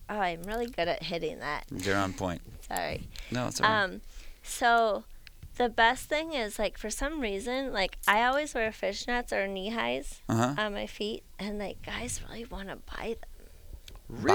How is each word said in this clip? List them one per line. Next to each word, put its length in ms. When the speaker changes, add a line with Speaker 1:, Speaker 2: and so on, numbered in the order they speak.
Speaker 1:
Oh, 80
I'm 240
really 240
good 220
at 160
hitting 340
that. 320
Speaker 2:
You're 260
on 160
point. 300
Speaker 1:
Sorry. 420
Speaker 2:
No, 160
it's 140
all 100
right. 140
Speaker 1:
Um, 160
so 640
the 140
best 380
thing 260
is, 240
like, 180
for 140
some 300
reason, 520
like, 340
I 180
always 300
wear 180
fishnets 600
or 160
knee 220
highs 580
Speaker 2:
Uh-huh. 300
Speaker 1:
on 160
my 120
feet, 360
and, 200
like, 240
guys 460
really 160
wanna 320
buy 440
them. 40
Speaker 2:
Buy 120